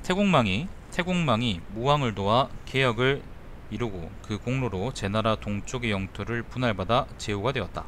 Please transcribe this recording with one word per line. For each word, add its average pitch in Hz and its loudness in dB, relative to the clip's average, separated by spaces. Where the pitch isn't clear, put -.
태공망이, 170 4
태공망이 131 2
무왕을 127 2
도와 110 4
개혁을 131 2
이루고 101 -4
그 104 -4
공로로 113 -2
제나라 107 2
동쪽의 107 -4
영토를 104 -2
분할받아 117 2
제후가 104 -2
되었다. 87 -4